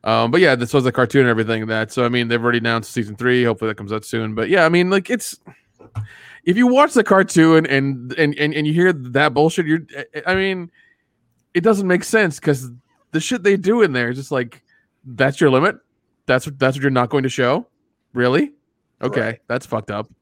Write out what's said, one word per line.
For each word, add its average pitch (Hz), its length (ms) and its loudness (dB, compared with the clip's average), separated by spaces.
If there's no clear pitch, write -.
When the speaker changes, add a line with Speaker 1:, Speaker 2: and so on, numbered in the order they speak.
Speaker 1:
Um, 113 280 0
but 170 100 2
yeah, 151 140 4
this 120 180 -4
was 131 140 2
a 123 60 0
cartoon 131 300 2
and 123 80 4
everything 110 360 -2
that, 110 260 -4
so, 123 120 -2
I 120 40 0
mean, 120 200 -2
they've 117 140 -2
already 120 160 0
announced 117 340 -4
season 107 240 -6
three. 123 280 0
Hopefully 110 260 -2
that 104 60 -8
comes 101 160 -10
out 110 120 -8
soon. 110 300 -6
But 110 140 -4
yeah, 175 160 4
I 160 60 4
mean, 180 180 2
like, 196 220 -2
it's, - 280 -6
if 180 120 0
you 247 100 4
watch 277 280 4
the 226 100 4
cartoon 160 640 4
and, 135 480 -2
and, 147 240 0
and, 151 160 -2
and 151 120 -2
you 151 60 0
hear 180 200 2
that 135 420 -2
bullshit, 160 320 2
you're, 160 140 0
I, 180 60 -2
I - 20 0
mean, 190 360 -4
it 175 100 0
doesn't 202 240 2
make 180 180 0
sense 202 360 0
'cause 131 300 -2
the 160 80 -2
shit 233 220 -6
they 202 140 4
do 214 260 2
in 170 100 2
there 123 160 -2
is 123 80 -6
just 135 140 -12
like, 127 320 -6
"That's 131 360 -2
your 151 100 6
limit? 139 260 2
That's 127 200 0
what, 139 120 -14
that's 131 180 0
what 135 60 -8
you're 139 100 2
not 123 180 0
going 139 140 0
to 131 40 0
show? 131 380 0
Really? 127 380 0
Okay, 131 180 -2
Speaker 2:
Right. 113 280 -4
Speaker 1:
that's 123 180 -6
fucked 107 240 -8
up." 104 180 -8